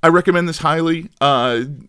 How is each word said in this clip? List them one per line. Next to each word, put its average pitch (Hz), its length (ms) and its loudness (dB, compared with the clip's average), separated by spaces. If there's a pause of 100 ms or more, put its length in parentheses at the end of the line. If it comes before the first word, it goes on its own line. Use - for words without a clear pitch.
I 165 60 6
recommend 175 380 2
this 165 120 -8
highly. 165 500 -2 (100)
Uh, 123 440 0 (260)